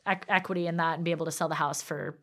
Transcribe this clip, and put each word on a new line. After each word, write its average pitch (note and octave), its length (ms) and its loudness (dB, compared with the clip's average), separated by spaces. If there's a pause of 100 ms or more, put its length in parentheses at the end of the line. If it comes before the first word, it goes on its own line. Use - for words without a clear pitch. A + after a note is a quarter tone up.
ec-, F#3+ 240 0
equity F#3 380 2
in E3+ 100 -2
that E3 160 2
and D#3+ 100 -4
be E3+ 60 2
able E3 160 0
to D#3+ 60 -2
sell D#3+ 180 0
the D#3 60 0
house D3+ 260 0
for, - 420 -6